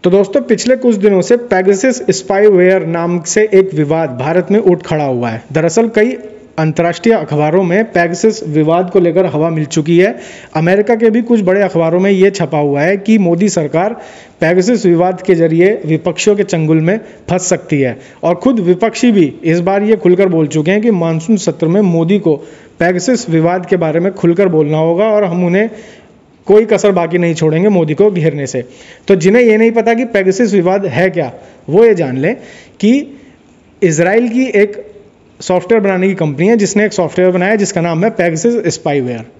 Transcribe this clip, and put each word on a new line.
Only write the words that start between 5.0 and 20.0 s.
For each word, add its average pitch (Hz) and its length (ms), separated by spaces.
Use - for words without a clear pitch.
हुआ 120 260
है। 113 220
दरअसल 170 380
कई 226 220
अंतर्राष्ट्रीय 170 580
अखबारों 151 480
में 175 300
Pegasus 180 540
विवाद 160 420
को 190 100
लेकर 175 260
हवा 156 240
मिल 156 160
चुकी 160 340
है। 202 160
अमेरिका 196 400
के 226 140
भी 226 120
कुछ 233 200
बड़े 190 200
अखबारों 165 380
में 196 120
ये 196 200
छपा 160 260
हुआ 143 240
है 190 160
कि 220 200
मोदी 180 320
सरकार 175 460
Pegasus 185 420
विवाद 180 360
के 185 140
जरिए 165 500
विपक्षियों 165 500
के 202 80
चंगुल 160 380
में 190 180
फंस 180 180
सकती 160 340
है 120 160
और 170 120
खुद 240 240
विपक्षी 214 520
भी 165 220
इस 165 160
बार 196 240
ये 220 120
खुलकर 180 320